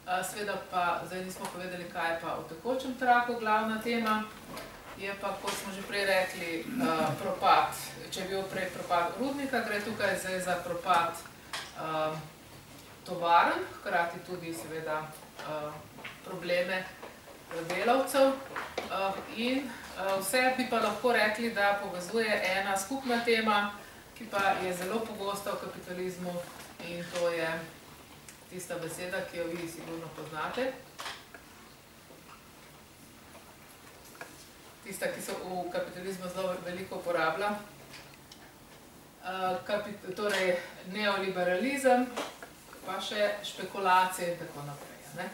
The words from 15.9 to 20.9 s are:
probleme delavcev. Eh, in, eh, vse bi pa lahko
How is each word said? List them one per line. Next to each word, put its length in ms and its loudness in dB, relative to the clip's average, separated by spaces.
probleme 640 0
delavcev. 640 6
Eh, 840 -2
in, 260 2
eh, 600 -2
vse 360 4
bi 140 2
pa 100 4
lahko 340 4